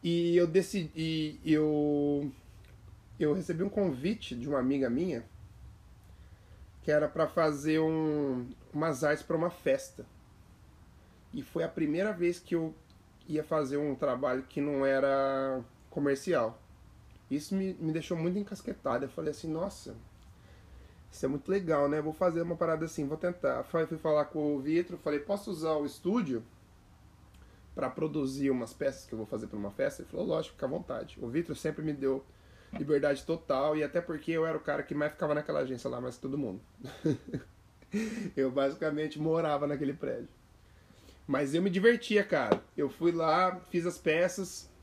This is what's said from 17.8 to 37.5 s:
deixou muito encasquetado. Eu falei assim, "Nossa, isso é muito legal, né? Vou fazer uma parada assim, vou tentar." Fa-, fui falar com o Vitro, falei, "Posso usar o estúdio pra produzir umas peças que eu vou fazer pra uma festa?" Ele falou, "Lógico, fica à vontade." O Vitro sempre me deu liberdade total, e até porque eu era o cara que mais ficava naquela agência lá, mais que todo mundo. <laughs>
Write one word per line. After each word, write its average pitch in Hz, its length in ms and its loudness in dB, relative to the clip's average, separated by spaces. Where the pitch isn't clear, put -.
deixou 165 260 -2
muito 180 220 0
encasquetado. 143 680 -4
Eu 123 40 -6
falei 156 220 -4
assim, 160 180 -8
"Nossa, 160 460 -6
isso - 140 -8
é - 20 2
muito 139 240 -2
legal, 160 380 2
né? 151 120 0
Vou 156 120 -4
fazer 170 280 2
uma 170 140 -2
parada 160 300 0
assim, 160 200 -4
vou 147 120 -4
tentar." 143 480 -2
Fa-, 165 200 0
fui 160 120 -6
falar 151 280 2
com 147 300 0
o 143 40 -2
Vitro, 165 380 0
falei, 147 220 -2
"Posso 202 320 -4
usar 160 220 0
o 147 120 0
estúdio 165 560 0
pra 131 140 -2
produzir 139 600 -2
umas 123 240 0
peças 139 320 -4
que - 80 -12
eu 113 40 -6
vou 110 100 -6
fazer 110 200 -6
pra 107 100 -10
uma 101 140 -6
festa?" - 300 -4
Ele - 80 -14
falou, - 160 -4
"Lógico, 160 300 -2
fica - 100 -6
à 131 40 -2
vontade." - 520 -6
O 120 60 -6
Vitro 151 280 -4
sempre 156 280 -4
me 156 100 -2
deu 135 320 0
liberdade 143 500 2
total, 151 540 0
e 151 60 2
até 170 180 0
porque 165 300 -6
eu 165 140 2
era 160 120 -2
o 151 40 -4
cara 147 200 -2
que 147 140 -6
mais 147 160 0
ficava 151 240 0
naquela 151 240 -2
agência 131 300 -4
lá, 123 120 -6
mais 127 140 -6
que - 60 -20
todo 135 160 -4
mundo. 113 240 -4
<laughs> - 1300 -4